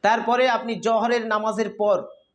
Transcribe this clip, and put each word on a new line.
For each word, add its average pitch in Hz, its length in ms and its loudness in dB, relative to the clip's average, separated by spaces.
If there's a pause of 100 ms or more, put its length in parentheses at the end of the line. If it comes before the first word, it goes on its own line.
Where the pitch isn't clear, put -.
তারপরে 226 400 2 (140)
আপনি 226 160 -6 (120)
জহরের 226 380 0 (100)
নামাজের 214 360 -2 (100)
পর 208 180 2 (380)